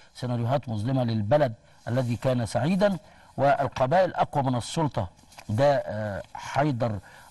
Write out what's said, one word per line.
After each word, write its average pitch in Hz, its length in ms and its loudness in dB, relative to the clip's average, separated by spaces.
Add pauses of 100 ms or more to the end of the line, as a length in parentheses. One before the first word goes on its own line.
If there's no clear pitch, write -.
(140)
سيناريوهات 120 560 -2
مظلمة 120 340 0
للبلد 117 500 2 (340)
الذي 120 280 -2
كان 123 300 0
سعيدًا. 180 520 0 (400)
والقبائل 139 760 2
أقوى 147 280 0
من 127 120 0
السلطة، 123 520 -2 (420)
ده، 139 260 4
آه، 104 480 -4 (100)
حيدر 123 640 -2 (320)